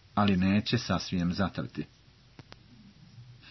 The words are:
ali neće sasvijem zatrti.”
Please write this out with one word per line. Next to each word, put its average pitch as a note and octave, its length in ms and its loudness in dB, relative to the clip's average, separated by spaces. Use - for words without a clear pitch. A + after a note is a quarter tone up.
ali G2+ 220 4
neće G2 420 2
sasvijem F2+ 540 -2
zatrti.” E2 520 -4